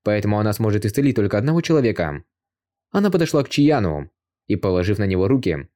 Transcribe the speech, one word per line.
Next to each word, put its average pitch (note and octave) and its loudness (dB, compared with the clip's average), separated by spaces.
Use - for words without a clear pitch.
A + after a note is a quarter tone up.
поэтому G#2 0
она G#2+ 0
сможет G#2+ 0
исцелить C3+ 0
только G#2 0
одного D#3 0
человека. A2 -2
Она G3+ 0
подошла D#3+ 2
к - -14
Чияну G2+ 0
и, G#2 0
положив F#2 0
на G#2 0
него F#2+ 0
руки, G2 0